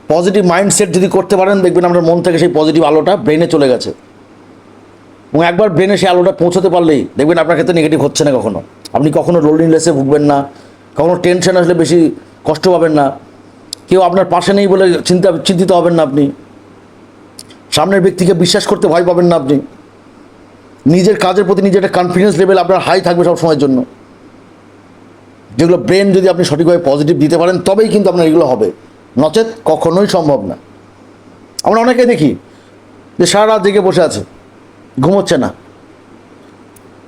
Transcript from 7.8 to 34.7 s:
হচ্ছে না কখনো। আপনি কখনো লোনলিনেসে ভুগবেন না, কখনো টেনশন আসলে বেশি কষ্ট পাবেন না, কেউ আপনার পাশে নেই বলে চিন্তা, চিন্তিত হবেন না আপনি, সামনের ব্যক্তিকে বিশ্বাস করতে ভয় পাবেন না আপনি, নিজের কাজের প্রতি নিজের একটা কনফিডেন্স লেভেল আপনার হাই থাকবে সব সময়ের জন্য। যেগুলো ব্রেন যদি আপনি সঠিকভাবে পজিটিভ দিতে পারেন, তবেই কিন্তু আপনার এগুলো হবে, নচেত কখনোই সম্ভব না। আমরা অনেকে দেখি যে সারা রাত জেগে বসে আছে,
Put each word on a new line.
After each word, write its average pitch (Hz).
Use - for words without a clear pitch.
হচ্ছে 143
না 143
কখনো। 104
আপনি 147
কখনো 165
লোনলিনেসে 160
ভুগবেন 139
না, 143
কখনো 170
টেনশন 180
আসলে 175
বেশি 165
কষ্ট 151
পাবেন 165
না, 143
কেউ 185
আপনার 180
পাশে 175
নেই 202
বলে 185
চিন্তা, 180
চিন্তিত 185
হবেন 175
না 165
আপনি, 139
সামনের 185
ব্যক্তিকে 180
বিশ্বাস 175
করতে -
ভয় 170
পাবেন 175
না 170
আপনি, 143
নিজের 180
কাজের 185
প্রতি 190
নিজের 190
একটা 185
কনফিডেন্স 180
লেভেল 185
আপনার 175
হাই 170
থাকবে 175
সব 175
সময়ের 160
জন্য। 131
যেগুলো 170
ব্রেন 185
যদি 185
আপনি 175
সঠিকভাবে 170
পজিটিভ 147
দিতে 156
পারেন, 175
তবেই 196
কিন্তু 190
আপনার 175
এগুলো 160
হবে, 120
নচেত 156
কখনোই 165
সম্ভব 147
না। 85
আমরা 214
অনেকে 240
দেখি 156
যে 175
সারা 208
রাত 214
জেগে 202
বসে 180
আছে, 113